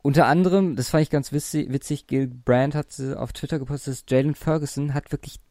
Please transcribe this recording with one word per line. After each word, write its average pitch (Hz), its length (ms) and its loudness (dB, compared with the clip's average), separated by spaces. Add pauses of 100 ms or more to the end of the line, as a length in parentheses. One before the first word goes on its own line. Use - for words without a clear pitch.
unter 143 240 6
anderem, 180 500 4
das 127 140 -4
fand 156 140 4
ich - 60 -2
ganz 143 220 -2
witzi-, 147 400 -2
witzig, 139 360 -6
Gil 135 200 0
Brandt 127 480 2
hat 147 160 -4
sie 135 260 -8
auf 120 160 -8
Twitter 147 260 -6
gepostet, 135 340 -6
dass - 160 -10
Jalen 135 260 4
Ferguson 147 580 -2
hat - 180 -4
wirklich - 280 -10 (120)